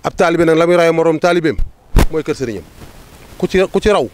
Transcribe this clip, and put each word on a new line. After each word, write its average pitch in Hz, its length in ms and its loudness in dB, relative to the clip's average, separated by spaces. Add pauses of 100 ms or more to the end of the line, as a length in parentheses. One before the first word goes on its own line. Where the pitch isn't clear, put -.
Ab - 120 -6
taalibe 170 300 0
nag 160 120 2
la 165 100 2
muy 175 80 2
rawee 165 160 2
moroom 165 280 0
taalibeem 170 360 0 (560)
mooy 156 120 -4
kër 151 120 -4
sëriñam. 107 280 -8 (760)
Ku 180 100 -4
ci, 185 120 0 (120)
ku 196 80 -2
ci 214 100 0
raw 165 240 0